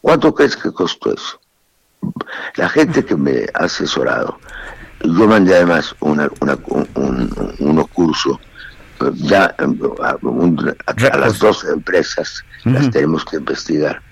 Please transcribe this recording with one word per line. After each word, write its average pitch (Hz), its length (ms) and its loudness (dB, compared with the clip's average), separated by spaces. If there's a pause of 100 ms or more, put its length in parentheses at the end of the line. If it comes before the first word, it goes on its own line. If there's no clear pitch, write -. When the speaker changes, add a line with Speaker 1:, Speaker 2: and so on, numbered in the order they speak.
Speaker 1:
¿Cuánto 156 320 2
crees 139 220 2
que - 160 -6
costó - 420 -4
eso? - 280 -12 (1120)
La - 140 -2
gente 156 340 2
que 98 120 -2
me 67 380 0
ha - 120 0
asesorado, 64 760 -2 (640)
yo 101 240 4
mandé 98 280 6
además 87 440 4
una, 76 300 0 (120)
una, 69 240 0
un, - 300 -2
un, 64 640 -4
unos 76 300 2
cursos, - 480 0 (760)
ya, 92 420 2
a, 71 80 -2
un, 71 1080 -2 (100)
a, - 60 -4
a - 20 -4
las 104 80 -4
Speaker 2:
Recursos. 127 380 2
Speaker 1:
dos 104 260 4
empresas, 82 760 -2 (220)
las 127 180 2
Speaker 2:
Ujú. 127 80 2
Speaker 1:
tenemos 76 340 0
que 82 120 -8
investigar. 76 640 -4 (100)